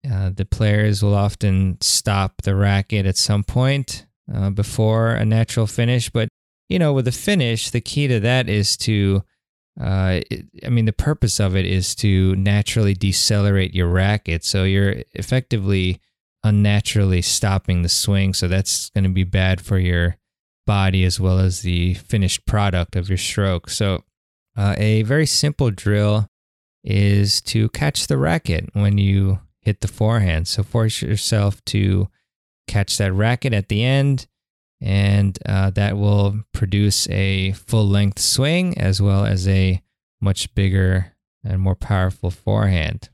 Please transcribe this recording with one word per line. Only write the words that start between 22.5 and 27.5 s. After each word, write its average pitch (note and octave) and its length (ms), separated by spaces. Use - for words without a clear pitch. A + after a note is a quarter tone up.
of F#2 140
your F#2+ 80
stroke. F#2+ 500
So, G2 360
uh, G2+ 220
a G#2+ 240
very C#3+ 240
simple C#3+ 440
drill G#2 580
is G2+ 600
to A2 280